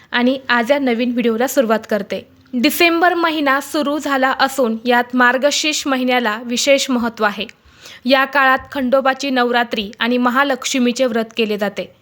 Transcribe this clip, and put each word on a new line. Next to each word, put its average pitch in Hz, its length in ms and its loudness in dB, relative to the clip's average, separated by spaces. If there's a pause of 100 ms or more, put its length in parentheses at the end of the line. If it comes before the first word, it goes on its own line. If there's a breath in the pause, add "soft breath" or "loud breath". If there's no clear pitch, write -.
(120 loud breath)
आणि 247 260 0 (120)
आज 240 220 2
या 285 80 2
नवीन 247 320 0
व्हिडिओला 233 360 0
सुरुवात 226 420 0
करते. 202 320 -4 (320)
डिसेंबर 330 600 2
महिना 311 480 0
सुरू 294 360 -2
झाला 269 420 0
असून 247 460 0
यात 240 300 0
मार्गशीर्ष 262 720 2
महिन्याला 247 580 0
विशेष 269 440 0
महत्त्व 226 360 -2
आहे. 196 200 -2 (600 loud breath)
या 269 200 4
काळात 269 460 0
खंडोबाची 262 580 0
नवरात्री 240 600 -2 (100)
आणि 240 200 0
महालक्ष्मीचे 254 840 0
व्रत 226 320 -4
केले 214 200 -2
जाते, 202 340 -6 (100)